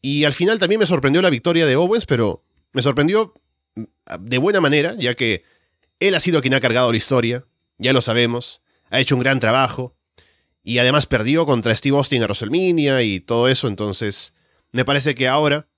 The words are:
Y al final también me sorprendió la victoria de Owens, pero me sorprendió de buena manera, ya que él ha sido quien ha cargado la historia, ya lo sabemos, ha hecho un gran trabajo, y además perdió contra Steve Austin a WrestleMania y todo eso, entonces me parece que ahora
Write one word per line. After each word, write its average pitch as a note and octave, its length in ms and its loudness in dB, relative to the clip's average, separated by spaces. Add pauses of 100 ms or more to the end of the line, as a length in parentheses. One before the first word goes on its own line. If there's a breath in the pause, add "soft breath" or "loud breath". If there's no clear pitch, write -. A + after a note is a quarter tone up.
Y C#3+ 220 -2
al D3 120 2
final G3+ 260 0
también F#3+ 180 2
me G#3 80 2
sorprendió D3 340 2
la F#3 100 4
victoria E3 360 0
de C3 80 2
Owens, F3+ 320 0
pero A2+ 380 0 (280)
me C3+ 80 -2
sorprendió D3+ 540 0 (840)
de A#2+ 180 -4
buena F#3+ 220 2
manera, D3+ 360 2
ya B2 180 -2
que A2+ 280 -2 (560)
él G3 160 0
ha E3+ 60 0
sido E3 200 0
quien C3 140 0
ha C3+ 60 2
cargado B2 320 2
la A#2 40 2
historia, A#2+ 480 -2 (320)
ya B2 160 -2
lo B2+ 100 2
sabemos, A#2+ 600 -2 (280)
ha B2+ 100 0
hecho C3+ 160 0
un B2 60 -2
gran C3 180 0
trabajo, B2 560 -2 (680 soft breath)
y A#2+ 160 -4
además C3 280 2
perdió C3+ 380 0
contra A#2+ 300 0
Steve C#3 220 0
Austin C3 260 0
a A2 40 0
WrestleMania C#3+ 760 0
y G2+ 160 -2
todo A#2 300 0
eso, C3 180 0
entonces G#2 680 -6 (380)
me B2+ 140 -2
parece C#3 320 -2
que B2+ 100 -2
ahora D3 400 0 (120)